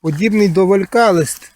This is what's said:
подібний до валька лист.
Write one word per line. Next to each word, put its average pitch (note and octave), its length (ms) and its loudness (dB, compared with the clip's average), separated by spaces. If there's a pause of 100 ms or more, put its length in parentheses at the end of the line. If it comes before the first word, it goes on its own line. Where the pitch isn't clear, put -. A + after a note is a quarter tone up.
подібний G3+ 480 0
до F#3 180 0
валька G3+ 440 0
лист. - 440 -4